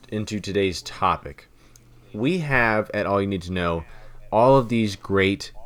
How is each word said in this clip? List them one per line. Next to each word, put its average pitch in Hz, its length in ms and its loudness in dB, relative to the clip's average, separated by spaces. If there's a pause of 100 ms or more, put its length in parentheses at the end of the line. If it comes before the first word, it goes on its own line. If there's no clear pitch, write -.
into 107 320 -6
today's 95 400 0
topic, - 680 -4 (640)
we 139 260 0
have 117 560 2
at 104 120 0
All 101 140 2
You 98 60 0
Need 98 160 -4
to 87 100 -8
Know 85 300 -2 (480)
all 123 260 6
of 123 120 2
these 110 260 0
great 98 560 0 (160)